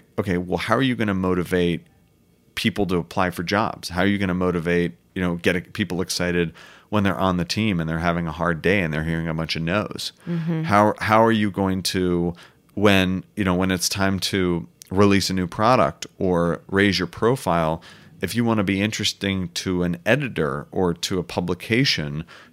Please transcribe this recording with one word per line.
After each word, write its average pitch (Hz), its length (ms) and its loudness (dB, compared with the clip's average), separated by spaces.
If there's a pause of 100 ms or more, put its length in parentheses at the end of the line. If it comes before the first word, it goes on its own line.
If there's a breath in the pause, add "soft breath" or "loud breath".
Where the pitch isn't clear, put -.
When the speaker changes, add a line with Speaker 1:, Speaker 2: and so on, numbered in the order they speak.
(180)
Speaker 1:
okay, 98 220 0
well, 90 180 -4
how 110 180 0
are 127 80 2
you 127 120 0
gonna 110 180 -2
motivate 90 720 0 (720)
people 104 320 0
to 90 100 0
apply 92 320 -2
for 87 140 -8
jobs? 101 460 -2
How 87 120 -2
are 98 60 4
you 101 100 2
gonna 95 160 0
motivate, 87 600 0 (200)
you 95 80 -4
know, 87 140 -2
get 87 200 0
a-, 90 60 -2
people 90 400 -4
excited 87 520 -2 (360 loud breath)
when 104 140 0
they're 95 160 0
on 92 180 2
the 85 80 -2
team 104 340 -2
and 80 80 -2
they're 82 120 -2
having 85 280 0
a 78 40 -6
hard 82 320 -2
day 95 180 4
and 80 120 -2
they're 78 100 -2
hearing 82 240 -2
a 80 80 -4
bunch 80 200 -4
of 80 60 -4
no's? 90 520 -4 (140)
Speaker 2:
Mm-hmm. 165 360 -4
Speaker 1:
How, 104 360 4
how 110 240 6
are 113 80 4
you 107 200 0
going 95 320 0
to, 87 500 0 (400 loud breath)
when, 95 500 4 (120)
you 104 80 0
know, 92 120 2
when 92 160 2
it's 90 180 0
time 98 300 0
to 90 480 -2 (240)
release 98 380 4
a 95 40 -2
new 92 140 -2
product 110 580 2 (140)
or 85 480 0
raise 95 320 2
your 87 80 -2
profile, 87 720 0 (400 loud breath)
if 95 140 -4
you 117 100 0
wanna 113 180 2
be 95 180 0
interesting 98 680 -4
to 90 340 -4
an 87 220 -2
editor 104 640 -2
or 90 220 0
to 92 240 -4
a 85 60 -2
publication, 87 1000 -2 (280 loud breath)